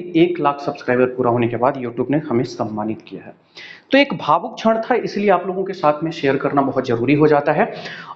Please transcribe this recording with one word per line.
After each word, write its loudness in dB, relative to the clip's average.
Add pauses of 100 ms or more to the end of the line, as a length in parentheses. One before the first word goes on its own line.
(160)
एक 4
लाख 0
subscriber 0
पूरा 0
होने 2
के -6
बाद 2
YouTube -4
ने 2
हमें -2
सम्मानित -6
किया -16
है। -20 (580)
तो 6
एक 2
भावुक 0
क्षण 0
था, 0
इसलिए -2
आप 4
लोगों -4
के -6
साथ 0
में -2
share 0
करना 0
बहुत -2
ज़रूरी 2
हो 6
जाता 4
है। 0 (440)